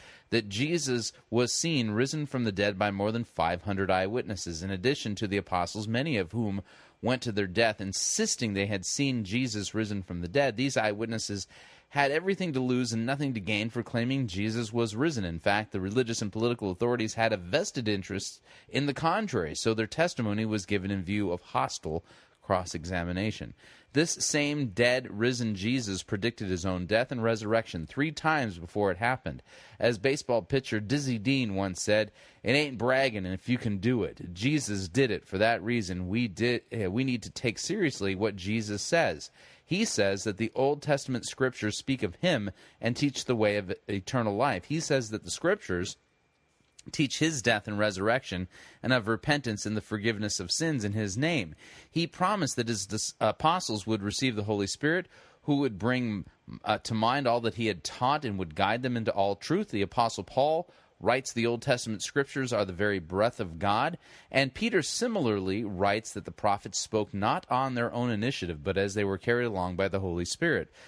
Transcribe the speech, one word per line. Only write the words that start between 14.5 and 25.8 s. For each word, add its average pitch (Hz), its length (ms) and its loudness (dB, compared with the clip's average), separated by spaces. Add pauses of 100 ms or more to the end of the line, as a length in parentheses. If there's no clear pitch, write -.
was 117 240 0
risen. 131 280 0
In 85 140 -4
fact, 101 320 2
the 98 100 -4
religious 110 400 0
and 104 120 -4
political 113 400 0
authorities 120 420 0
had 113 180 2
a 104 40 2
vested 113 500 -2
interest 98 540 -4 (280)
in 139 180 -2
the 143 80 -2
contrary, 160 600 0
so 113 200 0
their 110 120 0
testimony 110 580 0
was 107 220 -2
given 98 240 0
in 95 140 -2
view 98 260 0
of 87 100 -2
hostile 101 640 -4 (380)
cross-examination. 90 1120 -2 (380)
This 160 220 2
same 147 560 0
dead, 120 380 2
risen 113 460 0
Jesus 101 480 -2